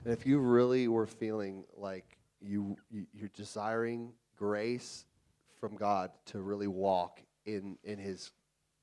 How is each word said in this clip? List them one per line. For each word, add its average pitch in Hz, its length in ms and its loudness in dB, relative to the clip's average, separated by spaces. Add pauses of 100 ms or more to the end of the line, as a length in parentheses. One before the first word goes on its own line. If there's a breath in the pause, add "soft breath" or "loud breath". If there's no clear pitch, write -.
And 117 80 2
if 113 120 -4
you 139 140 6
really 123 480 6
were 113 200 4
feeling 101 580 -4 (100)
like 95 420 -10 (220)
you, 101 360 -2 (140)
you, 104 240 -8
you're 104 220 -12
desiring 117 760 -4 (220)
grace 104 680 -4 (540)
from 107 160 -8
God 101 360 2 (140)
to - 140 -10
really 101 280 -2
walk 92 540 0 (240)
in, 98 380 -8
in 104 160 -8
his, 98 320 -8 (520)